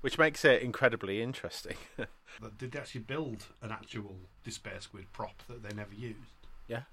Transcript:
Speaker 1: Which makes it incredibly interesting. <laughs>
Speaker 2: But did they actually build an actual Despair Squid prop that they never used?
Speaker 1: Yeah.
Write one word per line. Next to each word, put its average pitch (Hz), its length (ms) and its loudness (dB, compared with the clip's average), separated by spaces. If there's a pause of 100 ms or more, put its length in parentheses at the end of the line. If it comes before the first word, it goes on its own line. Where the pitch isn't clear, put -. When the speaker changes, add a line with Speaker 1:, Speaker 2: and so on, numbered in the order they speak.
Speaker 1:
Which - 180 0
makes 156 260 6
it 131 160 12
incredibly 113 640 4
interesting. 117 540 -4 (200)
<laughs> 120 100 -4 (340)
Speaker 2:
But 110 180 -12
did 127 140 -8
they 143 80 -4
actually 131 220 -8
build 131 420 -4 (180)
an 110 80 -6
actual 104 460 -8 (260)
Despair 98 380 -8
Squid 95 320 -14
prop - 340 -8
that 120 160 -12
they 104 140 -8
never 104 180 -8
used? 110 220 -8 (500)
Speaker 1:
Yeah. 117 160 -4 (100)